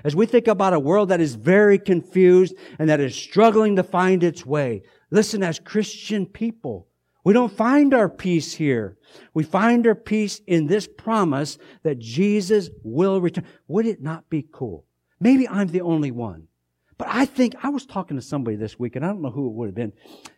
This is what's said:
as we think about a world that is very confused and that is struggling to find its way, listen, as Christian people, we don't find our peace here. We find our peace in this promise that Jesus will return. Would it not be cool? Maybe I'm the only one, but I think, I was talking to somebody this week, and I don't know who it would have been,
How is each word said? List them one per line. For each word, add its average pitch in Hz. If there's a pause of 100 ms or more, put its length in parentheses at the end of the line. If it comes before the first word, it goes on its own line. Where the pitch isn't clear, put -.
as 151
we 220
think 233
about 190
a 156
world 180
that 180
is 143
very 196
confused 185 (280)
and 156
that 151
is 131
struggling 214
to 180
find 185
its 170
way, 127 (300)
listen, 208
as 165
Christian -
people, 147 (340)
we 190
don't 247
find 269
our 220
peace 170
here. 117 (380)
We 156
find 233
our 220
peace 214
in 165
this 196
promise 160 (260)
that 139
Jesus 190 (120)
will 185
return. 175 (240)
Would 214
it 208
not 160
be 151
cool? 98 (360)
Maybe 254
I'm 196
the 175
only 160
one, 101 (500)
but -
I 240
think, 247
I 262
was 285
talking 180
to 123
somebody 117
this 107
week, 120
and 135
I 175
don't 202
know 131
who 135
it 113
would 110
have 92
been, 113 (460)